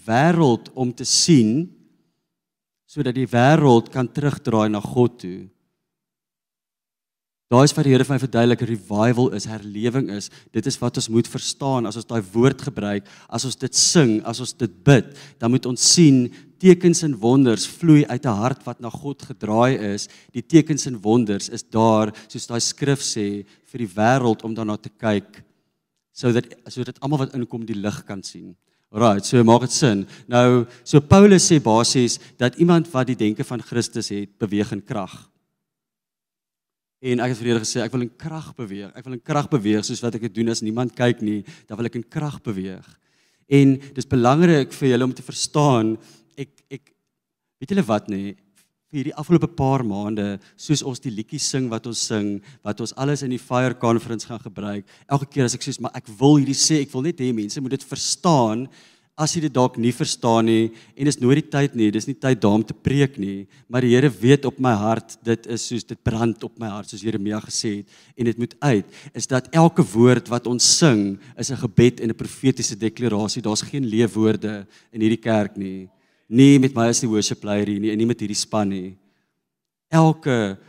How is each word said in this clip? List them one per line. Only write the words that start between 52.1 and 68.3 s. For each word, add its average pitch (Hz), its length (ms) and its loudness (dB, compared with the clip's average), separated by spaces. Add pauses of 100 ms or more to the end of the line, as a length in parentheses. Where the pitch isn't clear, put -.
wat 104 180 -8
ons 113 140 -10
alles 139 280 -4
in 131 80 -6
die 127 80 -6
Fire 127 360 -2
Conference 113 520 -2
gaan 117 120 -14
gebruik, 101 460 -12 (260)
elke 139 160 -2
keer 139 180 -2
as 117 100 -2
ek - 80 -12
soos, 131 180 -10
"Maar 113 160 -10
ek 123 100 -18
wil 131 300 4
hierdie 135 180 2
sê, 147 280 0
ek 139 100 -12
wil 131 100 -6
net 170 160 -8
hê 127 160 -4
mense 107 260 -8
moet 127 100 -8
dit 131 140 -8
verstaan," 131 840 0 (500)
as 151 180 -4
jy 165 80 -6
dit 143 80 -4
dalk 127 280 0
nie 120 120 0
verstaan 113 560 0
nie, 113 220 2 (260)
en 139 120 -2
dis 139 120 -4
nooit 135 220 2
die - 100 -12
tyd 143 240 -2
nie, 107 160 2
dis 107 160 -4
nie 135 80 -8
tyd 131 240 -2
daar 107 160 2
om 110 80 0
te - 100 -10
preek 135 460 -2
nie, 98 240 -8 (240)
maar 127 160 -2
die 117 80 4
Here 127 160 6
weet 127 400 2
op - 140 -10
my 127 160 2
hart, 110 460 -4
dit 113 280 -2
is 113 160 -8
soos, 117 160 -8
dit - 200 -14
brand 113 420 -4
op - 140 -16
my 110 120 -10
hart, 104 160 -14
soos 98 160 -14
Jeremia 107 400 -6
gesê - 380 -6
het, - 160 -20 (180)
en 120 140 -2